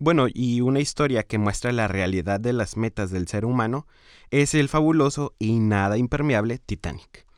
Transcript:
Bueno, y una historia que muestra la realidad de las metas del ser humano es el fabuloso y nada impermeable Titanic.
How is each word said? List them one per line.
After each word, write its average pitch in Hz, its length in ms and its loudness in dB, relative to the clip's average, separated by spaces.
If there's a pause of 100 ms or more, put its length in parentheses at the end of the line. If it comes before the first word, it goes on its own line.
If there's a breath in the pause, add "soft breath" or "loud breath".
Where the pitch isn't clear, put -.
Bueno, 147 280 4
y 120 320 0
una 131 200 2
historia 139 420 0
que 110 160 -2
muestra 104 320 0
la 117 160 0
realidad 95 540 0
de 123 120 -2
las 120 240 -2
metas 107 360 -4
del 90 160 -4
ser 104 160 -4
humano 123 420 -2 (460 soft breath)
es 143 220 2
el 147 140 2
fabuloso 151 720 0
y 113 220 0
nada 104 380 2
impermeable 123 600 0
Titanic. - 680 -12 (140)